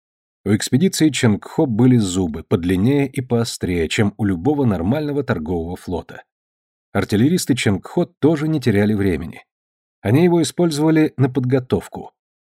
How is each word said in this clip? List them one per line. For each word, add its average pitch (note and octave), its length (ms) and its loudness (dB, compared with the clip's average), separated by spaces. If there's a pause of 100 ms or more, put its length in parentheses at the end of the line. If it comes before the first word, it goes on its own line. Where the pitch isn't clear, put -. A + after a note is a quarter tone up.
(460)
У G2+ 100 2
экспедиции D#3 540 0
Ченгхо B2+ 560 0
были B2 320 4
зубы, F2+ 460 -2
подлиннее G2+ 640 0
и C3+ 140 -8
поострее, F2+ 680 -2
чем G2+ 280 0
у G#2+ 60 -4
любого G#2 420 0
нормального C3+ 580 -2
торгового F2 520 -4
флота. - 480 -10 (720)
Артиллеристы B2 640 0
Ченгхо B2 500 -2
тоже D#3 420 0
не D#3 140 -2
теряли G#2 320 2
времени. F#2 500 -4 (580)
Они B2+ 220 4
его E3+ 180 4
использовали D#3 760 0
на C3 120 2
подготовку – B2+ 840 -4 (420)